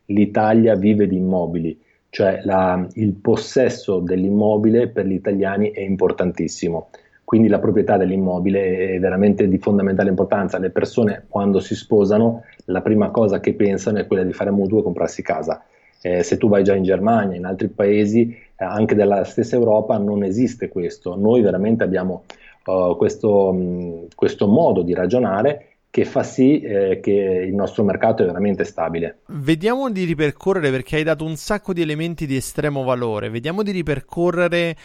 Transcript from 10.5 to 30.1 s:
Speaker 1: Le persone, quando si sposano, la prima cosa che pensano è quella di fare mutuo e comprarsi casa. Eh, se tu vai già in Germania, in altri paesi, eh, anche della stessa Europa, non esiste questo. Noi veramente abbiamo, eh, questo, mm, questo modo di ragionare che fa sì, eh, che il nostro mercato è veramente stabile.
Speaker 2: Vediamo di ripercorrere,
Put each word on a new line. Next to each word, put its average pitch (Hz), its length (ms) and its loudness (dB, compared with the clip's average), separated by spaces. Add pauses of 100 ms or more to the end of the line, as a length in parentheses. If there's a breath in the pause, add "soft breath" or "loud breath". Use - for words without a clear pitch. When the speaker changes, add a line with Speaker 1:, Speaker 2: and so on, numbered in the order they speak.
Speaker 1:
Le 92 120 -2
persone, - 580 -2
quando 101 320 2
si - 160 -6
sposano, 110 680 2 (220 loud breath)
la 92 180 -4
prima 104 280 2
cosa 104 280 2
che - 160 -2
pensano 101 460 0
è 90 80 -6
quella 95 160 0
di 90 80 -2
fare 101 180 -4
mutuo 101 300 0
e - 20 4
comprarsi 87 400 -4
casa. 78 400 -4 (400 soft breath)
Eh, 90 220 0
se - 140 -2
tu 117 100 2
vai 101 160 4
già 98 100 4
in 95 80 0
Germania, 95 540 0
in 90 80 -10
altri 95 240 -4
paesi, 107 680 2 (200 loud breath)
eh, 95 80 -8
anche 104 320 0
della 101 260 4
stessa 113 320 -4
Europa, 113 420 2
non 101 280 -2
esiste 101 420 -2
questo. 87 480 -8
Noi 107 260 4
veramente 104 440 2
abbiamo, 92 400 -4 (400 loud breath)
eh, 92 340 0
questo, 101 560 2
mm, 87 500 -6 (120)
questo 104 320 0
modo 117 340 4
di 85 100 -2
ragionare 104 760 0 (240 loud breath)
che 113 140 0
fa - 180 -2
sì, 131 380 4
eh, 98 420 0
che - 80 -2
il 95 420 0
nostro 101 300 -2
mercato 110 400 2
è 98 40 2
veramente 92 360 -2
stabile. 82 640 -6
Speaker 2:
Vediamo 165 640 -2
di 190 140 -4
ripercorrere, 156 680 -2